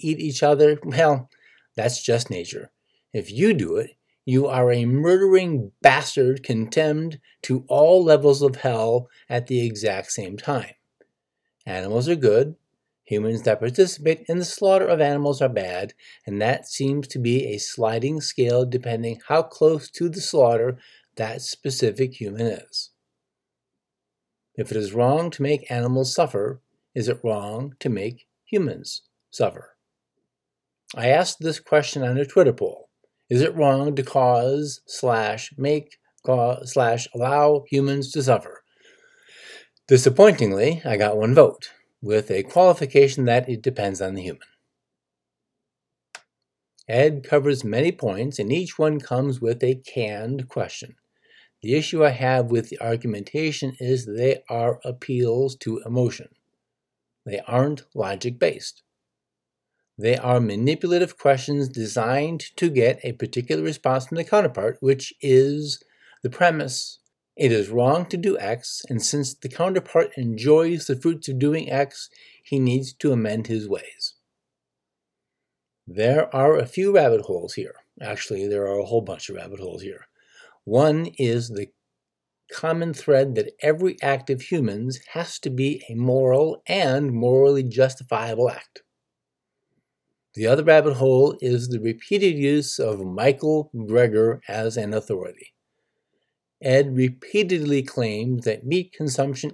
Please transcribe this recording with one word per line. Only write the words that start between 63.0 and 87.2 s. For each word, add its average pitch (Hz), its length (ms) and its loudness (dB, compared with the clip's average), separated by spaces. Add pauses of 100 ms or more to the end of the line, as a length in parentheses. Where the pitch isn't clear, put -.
a 123 100 -6
particular 127 500 -6
response 131 440 -2
from 160 100 -8
the 170 80 -4
counterpart, 127 560 0
which 135 400 0
is 143 600 2 (400)
the 127 80 -4
premise, 151 720 -2 (380)
"It 131 140 4
is 104 180 2
wrong 131 380 2
to 185 100 -6
do 190 220 0
X, 113 500 -8
and 113 120 -4
since 143 320 -4
the - 140 -14
counterpart 175 680 0
enjoys 143 720 2
the 135 80 -2
fruits 156 340 -4
of 131 100 -6
doing 147 320 0
X, 139 380 -4 (340)
he 139 160 -2
needs 127 340 0
to 139 200 -2
amend 110 340 -2
his 107 220 -6
ways." - 460 -8 (1700)
There 117 480 0
are 143 220 4
a 117 80 0
few 196 260 -2
rabbit 127 300 6
holes 87 320 -8
here. - 220 -12 (260)
Actually, 104 460 -8
there 101 200 -2
are 101 120 -2
a 98 60 -4
whole 113 160 0
bunch 95 280 -10
of 98 60 -14
rabbit 95 240 -14
holes 90 240 -12
here. 98 240 -16 (580)
One 151 420 2 (100)
is 117 320 -2
the 101 220 -10 (800)
common 165 420 -4
thread 135 420 2
that 107 260 -4
every 160 400 0
act 135 280 -2
of 127 140 -4
humans 127 640 -4
has - 300 -10
to - 100 -8
be 135 380 -2
a 117 60 -12
moral 131 720 2
and 143 460 0
morally 131 520 4